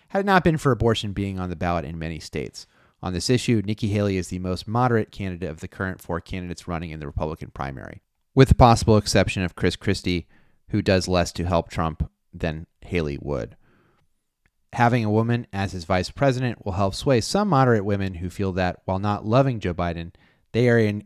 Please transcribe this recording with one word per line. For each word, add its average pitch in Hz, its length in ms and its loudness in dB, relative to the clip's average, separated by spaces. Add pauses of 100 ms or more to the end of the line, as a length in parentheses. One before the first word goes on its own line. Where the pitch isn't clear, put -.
(100)
had 202 100 0
it 196 60 -2
not 190 180 4
been 160 120 4
for 139 140 2
abortion 110 420 0
being 95 280 -4
on 90 100 -4
the 87 60 -6
ballot 85 280 -2
in 82 140 -10
many 80 220 -8
states. - 480 -10 (340)
On 92 100 -6
this 87 160 -4
issue, 120 360 2
Nikki 107 240 -4
Haley 101 300 0
is 87 100 -6
the 92 100 -8
most 92 300 -6
moderate 117 420 0
candidate 90 400 -8
of 80 80 -12
the 95 80 -12
current 92 340 -6
four 85 200 -6
candidates 90 480 -10
running 85 220 -6
in 78 100 -12
the 73 60 -10
Republican 78 440 -8
primary, 64 520 -10 (340)
with 131 120 8
the - 60 6
possible 117 440 8
exception 98 440 2
of 87 140 -4
Chris 90 180 0
Christie, 90 540 -2 (400)
who 104 140 0
does 92 260 2
less 90 240 0
to 85 120 -4
help 85 260 0
Trump 80 380 -4 (240)
than 82 360 -6 (140)
Haley 76 380 -2
would. 60 360 -6 (1160)
Having 120 300 2
a 104 60 0
woman 117 420 0
as 98 200 -4
his 87 120 -8
vice 92 260 0
president 127 540 -2
will 101 80 -4
help 98 220 0
sway 131 260 2
some 202 280 -2
moderate 127 360 4
women 98 300 -2
who 87 160 -6
feel 95 220 -2
that, 90 320 -2
while 95 160 -2
not 104 260 -2
loving 123 320 2
Joe 90 160 -4
Biden, 85 380 -4 (400)
they 123 160 4
are 117 100 6
in-, 104 280 0